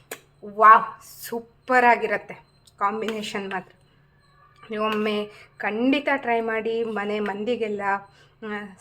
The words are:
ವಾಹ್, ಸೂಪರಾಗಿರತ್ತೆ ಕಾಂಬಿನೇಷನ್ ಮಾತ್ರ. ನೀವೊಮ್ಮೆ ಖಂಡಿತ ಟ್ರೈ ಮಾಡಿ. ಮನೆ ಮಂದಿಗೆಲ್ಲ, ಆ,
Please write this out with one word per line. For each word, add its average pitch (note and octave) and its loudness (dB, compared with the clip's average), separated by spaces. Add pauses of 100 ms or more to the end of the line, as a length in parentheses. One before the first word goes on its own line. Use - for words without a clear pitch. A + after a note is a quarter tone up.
(540)
ವಾಹ್, A3 6
ಸೂಪರಾಗಿರತ್ತೆ A#3 0 (440)
ಕಾಂಬಿನೇಷನ್ G#3 -4
ಮಾತ್ರ. F#3 -8 (960)
ನೀವೊಮ್ಮೆ G#3+ -2 (260)
ಖಂಡಿತ B3+ 0
ಟ್ರೈ A#3 0
ಮಾಡಿ. A3+ -2
ಮನೆ G#3 -4
ಮಂದಿಗೆಲ್ಲ, G#3 -4 (600)
ಆ, G#3 -10